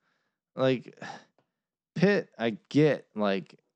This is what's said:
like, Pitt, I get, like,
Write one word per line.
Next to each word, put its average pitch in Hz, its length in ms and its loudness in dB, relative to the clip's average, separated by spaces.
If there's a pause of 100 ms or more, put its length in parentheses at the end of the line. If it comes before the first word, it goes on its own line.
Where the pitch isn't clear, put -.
(560)
like, 131 440 -2 (960)
Pitt, 202 420 2
I 113 200 -4 (120)
get, 143 460 2
like, 98 400 -2 (200)